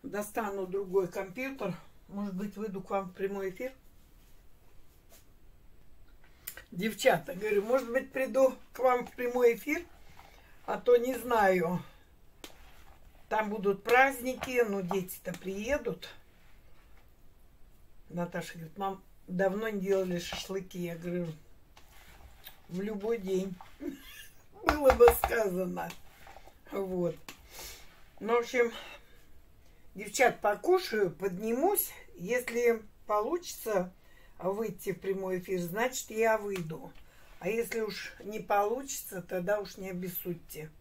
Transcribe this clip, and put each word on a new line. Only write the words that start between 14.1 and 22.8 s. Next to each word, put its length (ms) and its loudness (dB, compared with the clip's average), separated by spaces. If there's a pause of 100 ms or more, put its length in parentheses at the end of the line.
ну, 160 -2
дети-то 520 -4
приедут. 720 -4 (2000)
Наташа 460 -6
говорит: 240 -14
"Мам, 240 -4 (240)
давно 420 0
не 120 -2
делали 380 2
шашлыки". 600 -6
Я 180 -4
говорю: 300 -4 (1400)
"В 120 -8